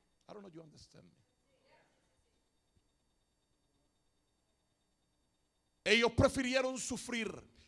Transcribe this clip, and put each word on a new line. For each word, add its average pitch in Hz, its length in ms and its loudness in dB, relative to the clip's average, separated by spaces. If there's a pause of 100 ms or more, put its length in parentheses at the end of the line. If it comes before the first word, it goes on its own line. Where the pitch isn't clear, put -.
(280)
I - 40 -20
don't 202 100 -18
know 196 60 -20
if 165 60 -20
you 160 80 -20
understand - 420 -20
me. 87 120 -20 (4000)
Ellos 226 260 4
prefirieron 262 680 2
sufrir 220 640 -8 (260)